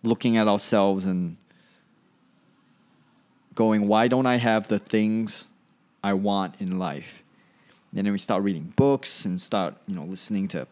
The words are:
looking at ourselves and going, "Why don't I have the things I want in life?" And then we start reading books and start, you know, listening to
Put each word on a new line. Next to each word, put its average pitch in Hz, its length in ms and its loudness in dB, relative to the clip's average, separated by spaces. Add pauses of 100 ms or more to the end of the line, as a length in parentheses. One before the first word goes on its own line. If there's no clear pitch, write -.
looking 113 340 2
at 107 120 4
ourselves 98 580 2
and 90 300 -2 (2250)
going, 107 340 2
"Why 110 200 4
don't 127 180 2
I 123 100 2
have 113 320 2
the 104 100 0
things 110 720 -2 (540)
I 101 120 0
want 98 460 -2
in 92 180 -4
life?" 76 440 -8 (720)
And 98 120 -2
then 101 60 0
we 98 60 -2
start 98 240 0
reading 87 340 -4
books - 480 2
and 92 160 -4
start, 95 340 -2 (120)
you 196 80 -8
know, 78 100 -10
listening 101 440 -6
to 67 240 -8